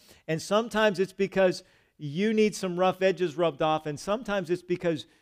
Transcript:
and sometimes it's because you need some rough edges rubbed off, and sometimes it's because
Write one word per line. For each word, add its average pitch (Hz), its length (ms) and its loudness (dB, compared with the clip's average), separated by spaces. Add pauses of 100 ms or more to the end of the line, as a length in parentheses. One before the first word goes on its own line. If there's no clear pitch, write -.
(280)
and 160 140 -2
sometimes 214 580 2
it's 185 120 -2
because 190 500 2 (340)
you 170 380 -2
need 214 200 4
some 180 240 -6
rough 185 220 2
edges 180 360 0
rubbed 160 260 0
off, 156 240 0
and 147 120 -6
sometimes 196 520 -4
it's 180 120 -2
because 175 440 -2 (160)